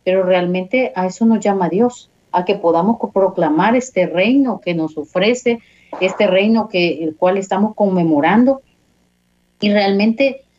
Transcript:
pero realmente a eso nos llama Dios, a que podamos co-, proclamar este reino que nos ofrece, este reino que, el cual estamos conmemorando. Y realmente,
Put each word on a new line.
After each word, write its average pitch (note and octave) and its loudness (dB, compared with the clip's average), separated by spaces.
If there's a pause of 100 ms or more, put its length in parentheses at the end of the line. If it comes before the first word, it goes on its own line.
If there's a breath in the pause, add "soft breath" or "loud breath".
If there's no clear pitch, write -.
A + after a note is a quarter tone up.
pero F#3 0
realmente F#3 -2
a F#3 -4
eso G#3 -2
nos A3 2
llama G3 0
Dios, A3+ -2 (220)
a F3 -2
que G3 -2
podamos F3 0
co-, G#3 -6
proclamar F#3 0
este F#3+ -2
reino G#3+ 0
que F3 -4
nos D#3 -6
ofrece, A3+ -2 (420 loud breath)
este F#3+ 0
reino G#3 2
que, E3+ -2
el D#3 -6
cual F#3 2
estamos G3+ -2
conmemorando. F#3 2 (960)
Y G#3 0
realmente, G#3 0 (140)